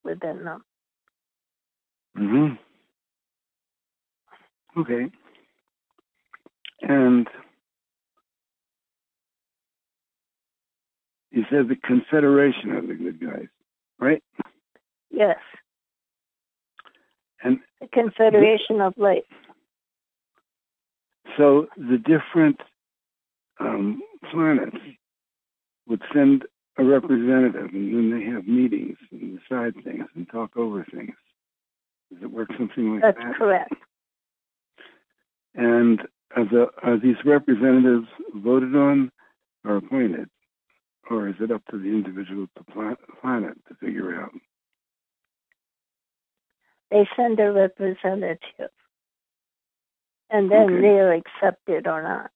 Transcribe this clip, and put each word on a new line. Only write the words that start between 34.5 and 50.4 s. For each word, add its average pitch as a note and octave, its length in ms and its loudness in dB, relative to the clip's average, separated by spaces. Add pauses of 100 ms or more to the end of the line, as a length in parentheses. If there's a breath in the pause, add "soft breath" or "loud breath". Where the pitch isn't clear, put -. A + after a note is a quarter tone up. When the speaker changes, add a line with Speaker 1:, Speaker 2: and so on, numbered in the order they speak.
Speaker 2:
And A#2 460 2 (340)
are A#2+ 100 0
the, A#2+ 220 4 (160)
are A#2+ 160 0
these A#2+ 260 2
representatives B2+ 840 4 (280)
voted B2+ 400 0
on C#3+ 360 2 (540)
or G#2 120 -2
appointed, G#2 520 -4 (800)
or G#2+ 180 -4
is F#2+ 120 -8
it A2 120 -4
up G#2+ 200 -6
to A2 60 -12
the G2 120 -8
individual F#2+ 580 -6 (240)
pla-, G#2+ 240 -10 (260)
planet A#2 360 -6 (100)
to - 80 -20
figure F#2 460 -10
out? - 100 -16 (2500)
Speaker 1:
They G#3 240 4
send A#3 240 0
a G#3 120 2
representative, F#3+ 1200 -4 (1600)
and G3+ 200 2